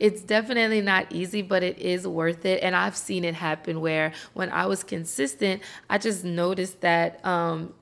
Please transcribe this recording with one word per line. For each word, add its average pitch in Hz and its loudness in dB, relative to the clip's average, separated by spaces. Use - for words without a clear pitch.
It's 214 4
definitely 220 2
not 196 2
easy, 185 -2
but 185 2
it 180 -2
is 180 0
worth 165 0
it. 185 2
And 180 2
I've 185 0
seen 185 -2
it 170 -2
happen 160 -4
where 160 0
when 185 -4
I 175 0
was 190 0
consistent, 196 -2
I 202 2
just 202 -2
noticed 180 -2
that, 170 2
um, 170 0